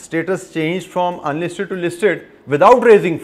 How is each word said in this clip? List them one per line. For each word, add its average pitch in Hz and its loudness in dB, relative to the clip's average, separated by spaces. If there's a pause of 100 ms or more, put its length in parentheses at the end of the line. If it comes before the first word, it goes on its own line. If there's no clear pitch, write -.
status 165 -6 (100)
changed 170 -4 (100)
from 180 -2
unlisted 170 -6
to 190 -8
listed 175 -2 (320)
without 202 4
raising 180 4